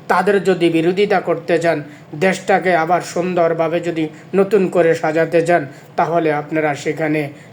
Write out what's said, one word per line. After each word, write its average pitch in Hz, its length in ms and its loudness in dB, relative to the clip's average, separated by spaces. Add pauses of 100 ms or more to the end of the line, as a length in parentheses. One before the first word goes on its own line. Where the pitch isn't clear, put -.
তাদের 190 360 2
যদি 170 260 2
বিরোধিতা 180 500 2
করতে 165 400 -2
চান, 160 240 0 (360)
দেশটাকে 185 560 2
আবার 165 260 2
সুন্দরভাবে 170 800 -2
যদি 160 280 -4 (280)
নতুন 190 320 2
করে 165 280 2
সাজাতে 160 460 0
চান, 160 260 0 (280)
তাহলে 160 380 0
আপনারা 151 420 -2
সেখানে 151 540 -4 (240)